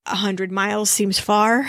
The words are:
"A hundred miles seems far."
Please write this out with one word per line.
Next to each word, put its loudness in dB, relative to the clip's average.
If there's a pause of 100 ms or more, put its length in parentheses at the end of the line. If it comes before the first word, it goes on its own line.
"A -4
hundred -4
miles -2
seems 0
far." 2